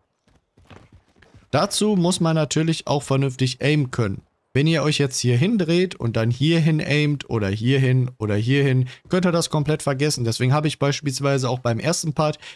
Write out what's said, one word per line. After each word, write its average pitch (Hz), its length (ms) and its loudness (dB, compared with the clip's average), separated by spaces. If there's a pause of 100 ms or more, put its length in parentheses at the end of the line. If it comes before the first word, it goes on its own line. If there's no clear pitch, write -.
(1500)
Dazu 202 400 0
muss 180 240 2
man 165 160 0
natürlich 160 540 0
auch 143 160 -2
vernünftig 135 580 -2
aimen 143 300 0
können. 101 300 -4 (340)
Wenn 147 120 2
ihr 160 160 0
euch 151 140 0
jetzt 139 200 -2
hier 120 180 2
hindreht 180 600 0
und 113 200 -4
dann 113 140 0
hierhin 156 500 2
aimt 147 480 -2
oder 104 200 -2
hierhin 127 720 2
oder 104 180 -2
hierhin, 127 500 2 (220)
könnt 180 180 0
ihr 175 60 2
das 165 180 -2
komplett 151 320 -2
vergessen. 139 420 -2
Deswegen 123 280 0
habe 151 160 2
ich 135 100 -4
beispielsweise 139 680 -2
auch 127 100 -2
beim 117 220 -2
ersten 156 320 -2
Part 151 260 -2 (180)